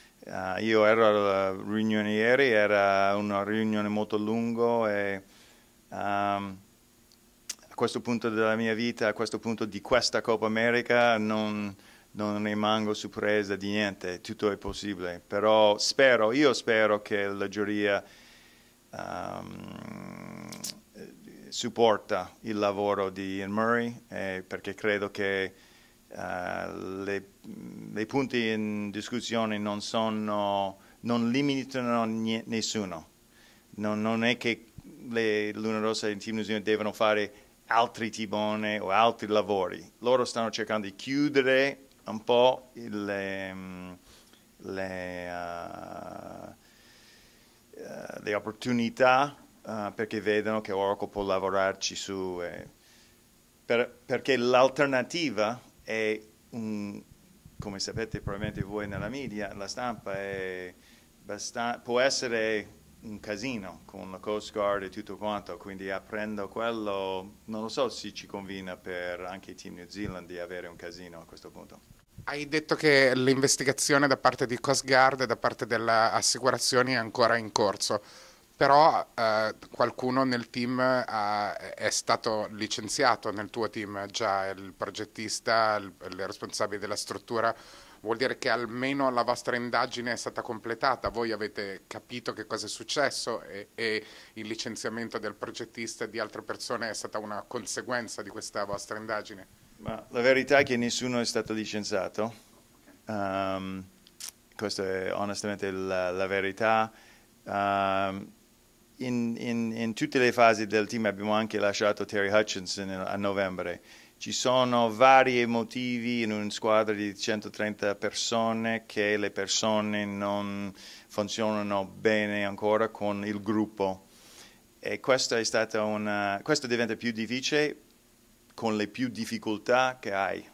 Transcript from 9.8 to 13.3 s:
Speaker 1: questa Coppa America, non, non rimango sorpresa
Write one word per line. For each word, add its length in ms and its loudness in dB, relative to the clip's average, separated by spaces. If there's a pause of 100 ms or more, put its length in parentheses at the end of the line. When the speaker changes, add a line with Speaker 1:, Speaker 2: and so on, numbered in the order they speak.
Speaker 1:
questa 400 2
Coppa 240 2
America, 720 4
non, 580 -2 (360)
non 340 -4
rimango 480 2
sorpresa 640 0